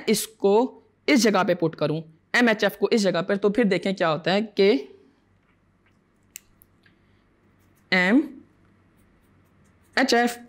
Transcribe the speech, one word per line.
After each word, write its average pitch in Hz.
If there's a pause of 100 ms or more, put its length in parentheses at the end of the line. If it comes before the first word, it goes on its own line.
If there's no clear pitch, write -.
इसको 196 (540)
इस 285
जगह 202
पे 175
पुट 160
करूं, 151 (320)
एम 240
एच 214
एफ़ 196
को 202
इस 226
जगह 175
पर, 202
तो 208
फिर 226
देखें 190
क्या 180
होता 160
है 202
कि 202 (3250)
एम 185 (1700)
एच 262
एफ़ 240 (120)